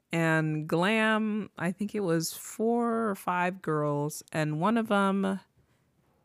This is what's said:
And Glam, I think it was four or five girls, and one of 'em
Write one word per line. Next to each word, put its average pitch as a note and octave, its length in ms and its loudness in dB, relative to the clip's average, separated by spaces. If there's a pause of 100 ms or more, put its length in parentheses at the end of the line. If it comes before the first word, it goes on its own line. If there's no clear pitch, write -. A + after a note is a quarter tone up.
(120)
And D#3+ 560 2
Glam, G#3+ 920 0
I F3 140 -2
think G3+ 240 -6
it G#3+ 60 -2
was E3 320 0
four A3+ 760 0
or G3 60 -2
five F3+ 460 -2
girls, D3 720 -2
and D3+ 280 -2
one G#3+ 180 2
of A3 140 -2
'em G3 480 2 (840)